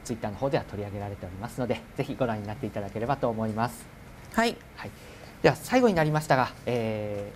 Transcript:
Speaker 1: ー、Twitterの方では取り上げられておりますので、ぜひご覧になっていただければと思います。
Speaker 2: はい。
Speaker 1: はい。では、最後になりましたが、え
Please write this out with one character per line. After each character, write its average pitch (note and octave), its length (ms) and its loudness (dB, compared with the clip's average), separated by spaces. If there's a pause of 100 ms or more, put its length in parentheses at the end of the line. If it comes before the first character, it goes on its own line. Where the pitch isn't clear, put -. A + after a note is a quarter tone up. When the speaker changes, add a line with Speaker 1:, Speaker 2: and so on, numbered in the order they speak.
Speaker 1:
ー、 - 20 -12
Twitter A2+ 240 -4
の G2 60 -8
方 C#3 140 0
で D3+ 80 2
は - 60 0
取 G2+ 160 -6
り G2+ 60 -4
上 G2+ 80 -8
げ G2+ 60 -4
ら G2+ 80 -4
れ G2+ 80 -6
て G2+ 100 -10
お - 20 -10
り F2+ 80 -10
ま G#2+ 120 -8
す - 120 -6
の B2 60 2
で、 A2+ 140 0 (160)
ぜ B2+ 80 0
ひ B2+ 100 -4
ご B2+ 120 2
覧 A2 140 -2
に G2+ 60 -6
な G#2+ 80 -4
っ - 20 -8
て A2+ 100 -4
い G2+ 40 -2
た G#2+ 100 -4
だ F#2+ 100 -6
け G#2+ 100 -6
れ A#2 60 0
ば C3+ 100 2
と B2+ 120 0
思 A2 180 0
い G#2+ 60 -2
ま A2+ 160 0
す。 - 180 -10 (480)
Speaker 2:
は A3+ 100 4
い。 A#3 120 0 (200)
Speaker 1:
は - 100 -10
い。 - 240 -14 (300)
で D#3 60 8
は、 C#3 80 6
最 - 240 4
後 B3 80 8
に G3 60 6
な D#3+ 100 6
り D3+ 80 4
ま D3+ 80 4
し - 80 -8
た C#3+ 80 8
が、 B2 160 4 (140)
え G#2+ 680 0